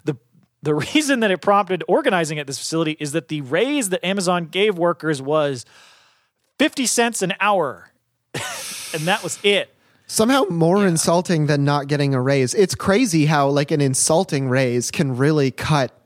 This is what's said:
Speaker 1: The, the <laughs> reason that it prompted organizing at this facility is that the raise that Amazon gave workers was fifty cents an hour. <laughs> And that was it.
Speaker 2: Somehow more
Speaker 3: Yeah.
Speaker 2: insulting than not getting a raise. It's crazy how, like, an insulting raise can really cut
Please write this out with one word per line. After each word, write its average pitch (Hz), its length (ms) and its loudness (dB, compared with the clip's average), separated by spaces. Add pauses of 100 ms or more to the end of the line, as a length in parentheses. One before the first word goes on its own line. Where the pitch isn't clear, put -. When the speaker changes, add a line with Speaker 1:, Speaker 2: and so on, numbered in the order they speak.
Speaker 1:
The, 147 140 -4 (440)
the 151 120 -2
<laughs> 151 200 -6
reason 285 260 2
that 220 100 2
it 185 100 -2
prompted 190 480 0
organizing 180 500 0
at 143 80 -8
this 135 120 -8
facility 156 420 -4
is 147 120 -8
that 160 160 -4
the 151 120 -6
raise 208 480 -2
that 180 160 -4
Amazon 180 400 -2
gave 190 320 0
workers 160 460 -2
was 143 420 -2 (960)
fifty 285 280 0
cents 233 360 0
an 185 180 -2
hour. 170 500 -2 (440)
<laughs> - 80 -6 (520)
And 160 140 -4
that 214 140 0
was 170 200 -8
it. 202 320 0 (320)
Speaker 2:
Somehow 262 420 2
more 170 340 2
Speaker 3:
Yeah. 196 60 4
Speaker 2:
insulting 165 580 2
than 143 180 2
not 143 240 0
getting 143 260 0
a 127 60 0
raise. 131 340 0
It's 196 220 2
crazy 190 500 2
how, 147 220 2
like, 143 240 0
an 151 80 2
insulting 139 680 2
raise 123 440 0
can 135 240 -2
really 139 340 2
cut 135 400 -2 (160)